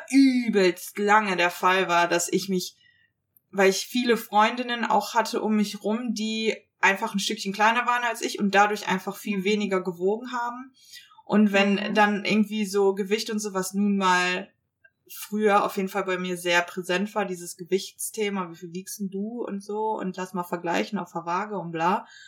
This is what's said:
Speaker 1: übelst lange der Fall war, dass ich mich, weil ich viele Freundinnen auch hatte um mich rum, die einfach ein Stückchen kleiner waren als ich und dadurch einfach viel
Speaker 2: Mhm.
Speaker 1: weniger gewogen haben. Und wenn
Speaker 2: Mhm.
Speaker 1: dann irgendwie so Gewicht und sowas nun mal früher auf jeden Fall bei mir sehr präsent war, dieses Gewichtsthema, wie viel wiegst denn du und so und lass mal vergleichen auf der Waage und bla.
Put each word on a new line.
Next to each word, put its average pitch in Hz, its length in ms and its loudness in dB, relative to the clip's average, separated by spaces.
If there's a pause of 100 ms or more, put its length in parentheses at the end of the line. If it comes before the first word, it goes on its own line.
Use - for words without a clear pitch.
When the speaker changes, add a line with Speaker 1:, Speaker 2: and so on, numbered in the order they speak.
Speaker 1:
übelst 233 880 4
lange 202 400 4
der 175 140 2
Fall 185 360 2
war, 170 220 4
dass 170 180 0
ich 185 220 -2
mich, 185 260 -4 (760)
weil 196 180 4
ich - 180 -2
viele 247 300 2
Freundinnen 240 640 0
auch - 300 0
hatte 220 280 0
um 214 140 0
mich 208 280 -2
rum, 220 300 -2
die 220 440 -2 (240)
einfach 196 320 2
ein 202 60 0
Stückchen 202 340 -4
kleiner 226 320 2
waren 240 180 0
als 226 180 -4
ich - 180 -6
und 196 160 2
dadurch 208 340 4
einfach 190 260 -2
viel 208 220 -4
Speaker 2:
Mhm. 185 80 -2
Speaker 1:
weniger 202 360 0
gewogen 196 520 -4
haben. 247 400 -8 (500)
Und 208 300 4
wenn 202 220 4
Speaker 2:
Mhm. 208 180 -4
Speaker 1:
dann 208 320 2
irgendwie 208 400 0
so 196 280 2
Gewicht 208 360 -2
und 214 100 -2
sowas 190 340 -4
nun 202 220 2
mal 180 540 2 (600)
früher 208 540 2
auf - 140 -4
jeden 190 100 -2
Fall 196 160 -4
bei 185 140 -2
mir 180 180 -4
sehr 175 260 2
präsent 185 540 -2
war, 214 80 0
dieses 175 320 -10
Gewichtsthema, 190 920 -4
wie 165 60 -16
viel 165 180 -16
wiegst 190 260 -12
denn 196 100 -6
du 214 360 -6
und 196 180 -8
so 214 340 -4
und 185 200 -6
lass 185 160 -8
mal 180 100 -4
vergleichen 185 560 -4
auf 175 140 -10
der 165 120 -8
Waage 196 320 -4
und 170 140 -8
bla. 170 340 0 (220)